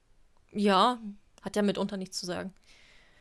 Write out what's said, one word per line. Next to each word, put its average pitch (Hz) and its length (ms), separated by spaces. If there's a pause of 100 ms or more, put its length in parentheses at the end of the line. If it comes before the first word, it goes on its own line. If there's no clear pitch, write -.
(520)
Ja, 202 460 (440)
hat - 140
ja 208 60
mitunter 196 340
nichts 190 240
zu 180 60
sagen. 180 260 (680)